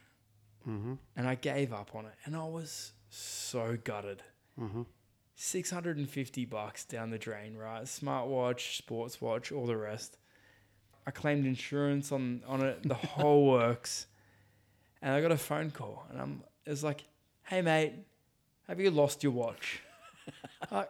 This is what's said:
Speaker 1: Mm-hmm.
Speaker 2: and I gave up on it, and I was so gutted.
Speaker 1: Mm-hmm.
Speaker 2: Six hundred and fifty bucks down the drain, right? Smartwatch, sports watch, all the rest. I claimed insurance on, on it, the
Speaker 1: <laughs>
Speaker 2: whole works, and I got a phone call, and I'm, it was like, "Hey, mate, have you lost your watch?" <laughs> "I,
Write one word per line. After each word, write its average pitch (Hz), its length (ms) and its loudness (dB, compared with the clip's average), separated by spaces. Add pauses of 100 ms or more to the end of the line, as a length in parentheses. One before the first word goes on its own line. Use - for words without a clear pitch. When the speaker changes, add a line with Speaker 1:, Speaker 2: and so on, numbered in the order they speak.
(680)
Speaker 1:
Mm-hmm. 113 260 -4 (220)
Speaker 2:
and 127 120 -2
I 127 60 2
gave 135 400 0
up 104 220 -10
on 110 100 -10
it, 107 80 -16 (100)
and 147 120 -6
I 160 80 -6
was 160 480 -8 (180)
so - 760 -4
gutted. 101 380 -6 (380)
Speaker 1:
Mm-hmm. 113 240 -4 (500)
Speaker 2:
Six - 380 -4
hundred 170 260 -2
and 143 100 -2
fifty 131 380 -4
bucks 107 400 -8
down 113 240 -6
the 113 80 -4
drain, 107 400 -8
right? 110 240 -8
Smartwatch, 127 960 0
sports 117 420 -6
watch, 113 320 -2
all 139 140 -2
the 117 100 2
rest. 107 440 -6 (880)
I - 20 -2
claimed 143 380 2
insurance 143 640 0
on, 123 360 -2
on 131 160 0
it, 131 240 0
the 127 60 2
Speaker 1:
<laughs> - 0 -
Speaker 2:
whole 147 540 6
works, 120 580 4 (960)
and 143 140 0
I 147 60 4
got 165 100 4
a 156 60 6
phone 151 340 -2
call, 107 400 -10
and 127 100 -8
I'm, 135 220 -6 (200)
it - 60 -8
was 147 140 -4
like, 147 220 -2 (360)
"Hey, 185 220 0
mate, 156 300 6 (720)
have - 120 -4
you 180 120 6
lost 143 320 4
your 139 80 6
watch?" 117 500 -4 (420)
<laughs> - 480 -12
"I, 202 180 0